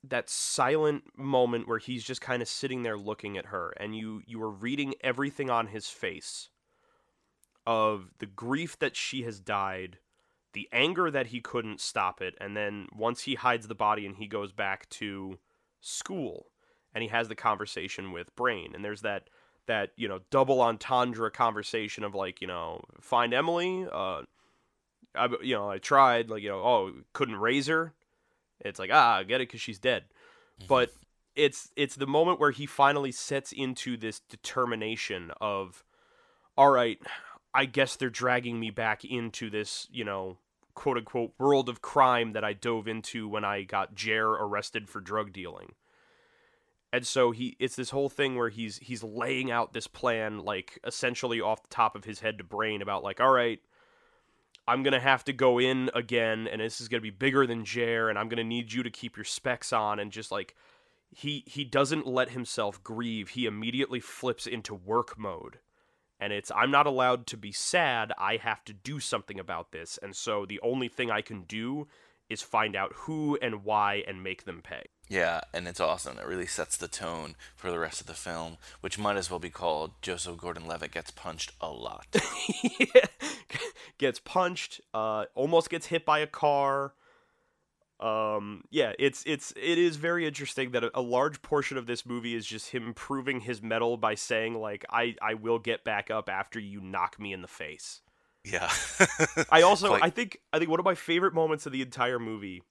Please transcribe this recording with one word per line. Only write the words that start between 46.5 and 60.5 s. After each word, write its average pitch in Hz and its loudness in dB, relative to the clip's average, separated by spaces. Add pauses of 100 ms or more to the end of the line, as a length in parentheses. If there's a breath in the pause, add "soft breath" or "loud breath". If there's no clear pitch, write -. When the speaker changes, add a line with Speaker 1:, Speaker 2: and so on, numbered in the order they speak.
Speaker 1:
And 123 0
so 123 4
he, 120 -6
it's 127 -2
this 127 -6
whole 139 0
thing 135 0
where 117 0
he's, 107 -8
he's 117 -10
laying 127 -2
out 117 0
this 113 -6
plan, 110 -2
like, 98 -6
essentially 120 -2
off 107 -2
the - -20
top 110 2
of 104 -12
his 107 -10
head 110 -2
to 90 -14
Brain 107 -2
about, 98 -2
like, 98 -6
"All 131 8
right, 120 4 (1080 soft breath)
I'm 127 4
gonna 135 4
have 131 4
to 139 -2
go 123 6
in 131 4
again, 113 0
and 110 -4
this 110 -4
is 117 -10
gonna 113 -2
be 110 -8
bigger 131 4
than 117 -2
Jer, 117 0
and 104 0
I'm 110 -2
gonna 117 -2
need 117 -4
you 120 -2
to 117 -4
keep - -12
your 104 -10
specs - -4
on," 107 2
and 104 -4
just, 110 -10
like, 98 -6 (540 soft breath)